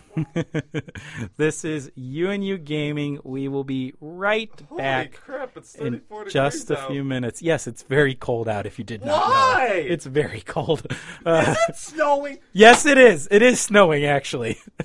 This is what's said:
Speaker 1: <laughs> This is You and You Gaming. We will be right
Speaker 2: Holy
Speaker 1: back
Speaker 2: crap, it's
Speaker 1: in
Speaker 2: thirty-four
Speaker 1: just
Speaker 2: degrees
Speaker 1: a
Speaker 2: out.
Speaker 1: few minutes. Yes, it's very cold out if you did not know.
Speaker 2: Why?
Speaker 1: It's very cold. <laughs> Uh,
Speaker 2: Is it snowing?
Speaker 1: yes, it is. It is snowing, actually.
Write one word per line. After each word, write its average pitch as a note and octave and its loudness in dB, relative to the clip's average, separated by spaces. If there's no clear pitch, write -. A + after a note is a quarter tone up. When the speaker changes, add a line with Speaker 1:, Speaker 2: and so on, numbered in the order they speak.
Speaker 1:
<laughs> D#3+ -6
This D3+ -2
is D#3 -8
You C#3 -6
and G3 -6
You G3 -4
Gaming. D3 -6
We C3+ -8
will C#3 -6
be C3+ -6
right G3 -4
Speaker 2:
Holy E4 -14
Speaker 1:
back - -4
Speaker 2:
crap, - -14
it's - -20
Speaker 1:
in D3 -10
Speaker 2:
thirty-four G#3+ -14
Speaker 1:
just C#3 -4
Speaker 2:
degrees D3 -2
Speaker 1:
a C#3 -12
Speaker 2:
out. C3+ -10
Speaker 1:
few C#3 -6
minutes. B2+ -6
Yes, E3 -2
it's A#2+ -12
very C3+ 2
cold A#2 -4
out G#2 -4
if - -14
you A2 -10
did G#2 -12
not - -6
know. - 2
Speaker 2:
Why? F4+ 2
Speaker 1:
It's E3+ -4
very C3 -2
cold. - -4
<laughs> - -10
Uh, E3 4
Speaker 2:
Is E5 2
it - -10
snowing? C#4+ -2
Speaker 1:
yes, A3+ 8
it C#4 6
is. G#3+ 8
It G#3 6
is B3 4
snowing, E3 4
actually. C#3 -2